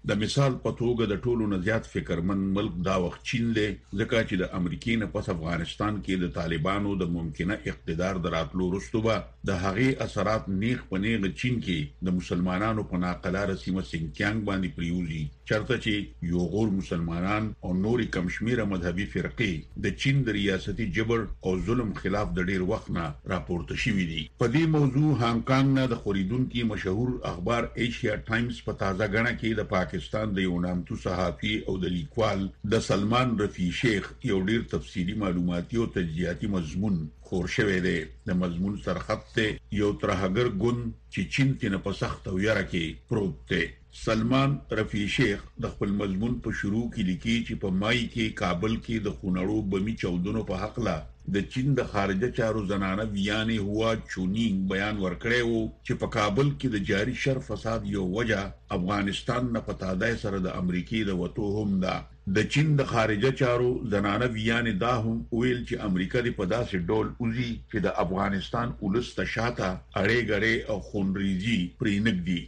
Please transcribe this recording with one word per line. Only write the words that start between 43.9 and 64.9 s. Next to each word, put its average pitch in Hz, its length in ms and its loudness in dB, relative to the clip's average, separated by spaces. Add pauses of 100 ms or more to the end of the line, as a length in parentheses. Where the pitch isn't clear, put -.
سلمان 131 580 2 (220)
رفیع 104 340 -2
شیخ 101 260 2 (220)
د 101 100 -4
خپل 101 180 -2 (120)
مضمون 104 420 0
په 110 140 -4
شروع 104 320 0
کې 110 180 -4
لیکي 113 380 0
چې 117 160 -4
په 95 180 0
مای 117 240 2
کې 110 380 -2
کابل 98 420 0
کې 110 220 -2
د 101 100 -2
خونړو 92 420 0 (140)
بمي 101 300 0
چاودنو 98 480 0
په 92 160 -2
هکله 98 340 -2 (340)
د 98 100 2 (100)
چین 135 240 2
د 110 120 2
خارجه 98 460 2
چارو 110 320 2
زنانه 98 360 0 (120)
ویانې 110 480 0
هوا 107 260 2 (220)
چونینګ 95 580 0
بیان 101 320 0
ورکړی 113 460 0
و 113 100 2 (280)
چې 120 140 -2
په 107 140 0
کابل 107 340 4
کې 143 240 0
د 98 160 0
جاري 107 260 2 (100)
شر 135 140 2 (100)
فساد 110 420 -4
یو 98 240 -2
وجه 110 260 2 (360)
افغانستان 101 800 0
نه 107 100 -2
په 101 160 -6
تادای 98 400 0
سره 98 240 -2
د - 140 -4
امریکې 90 400 0 (100)
د 90 100 0
وتو 101 360 -2
هم 101 280 0
ده. 92 120 0 (400)
د 104 180 4
چین 151 260 4
د 131 120 0
خارجه 110 400 4 (100)
چارو 123 260 4 (240)
زنانه 104 440 2
ویانې 113 380 2 (100)
دا 123 180 2